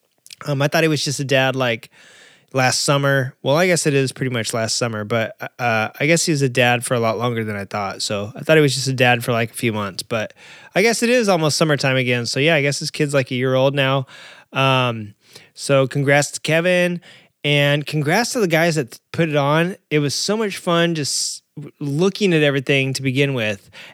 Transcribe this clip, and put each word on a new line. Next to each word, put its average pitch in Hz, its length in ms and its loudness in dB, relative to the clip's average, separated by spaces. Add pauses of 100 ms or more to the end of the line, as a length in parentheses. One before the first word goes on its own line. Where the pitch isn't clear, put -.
(460)
um, 139 140 -2
I 147 80 2
thought 165 140 0
he 160 60 4
was 151 140 0
just 147 180 -4
a 170 40 -6
dad, 131 320 2
like, 120 340 -2 (600)
last 131 300 0
summer. 139 600 0
Well, 135 140 2
I 180 100 4
guess 175 200 2
it 143 80 2
is 135 180 0
pretty 131 180 -6
much 117 220 -4
last 113 240 -2
summer, 110 280 -4
but, 113 320 -4 (220)
uh, 110 300 0 (100)
I 143 80 -2
guess 165 200 2
he 170 60 2
was 139 100 0
a 131 80 2
dad 123 340 2
for - 80 -4
a 123 80 0
lot 110 160 0
longer 113 280 -2
than 107 120 -6
I 98 80 -8
thought. 98 380 -6
So 104 340 -4
I - 40 -12
thought 160 180 4
he 156 40 6
was 135 120 2
just 131 120 -4
a 135 60 -2
dad 123 320 2
for, 127 80 -2
like, 117 200 -2
a - 20 -18
few 117 180 -2
months, 101 300 -6
but 110 320 -6 (400)
I 180 80 2
guess 226 200 2
it 233 60 2
is 240 220 4
almost 160 260 2
summertime 143 400 2
again. 123 300 0
So 135 140 -4
yeah, 160 160 4
I 139 60 0
guess 139 160 -2
his 151 120 -6
kid's, 147 240 -2
like, 135 160 0
a 135 40 -6
year 131 200 0
old 135 200 2
now. 135 320 0 (460)
Um, 123 640 0 (400)
so 135 320 2
congrats 143 460 2
to - 80 -10
Kevin, 175 600 0 (420)
and 147 440 2
congrats 156 460 0
to 254 80 -2
the 190 80 2
guys 160 260 2
that 143 260 -4 (120)
put 165 180 0
it 147 60 0
on. 156 400 2 (120)
It 151 120 0
was 143 140 -2
so 202 220 -2
much 214 220 -4
fun 170 360 0
just - 480 -4 (360)
looking 175 560 0
at 151 80 2
everything 139 500 2
to 131 80 -6
begin 135 320 0
with, 107 380 -4 (240)